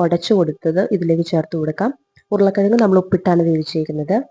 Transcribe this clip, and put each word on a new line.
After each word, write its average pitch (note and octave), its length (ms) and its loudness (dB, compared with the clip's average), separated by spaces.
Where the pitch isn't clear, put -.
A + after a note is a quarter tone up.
ഉടച്ചു E3+ 340 0
കൊടുത്തത് E3 420 -2
ഇതിലേക്ക് E3 360 0
ചേർത്ത് D#3+ 300 -2
കൊടുക്കാം. D#3 280 -4
ഉരുളക്കിഴങ്ങ് G3+ 520 2
നമ്മൾ F#3+ 200 4
ഉപ്പിട്ടാണ് F3 360 0
വേവിച്ചേക്കുന്നത്. D#3 680 -4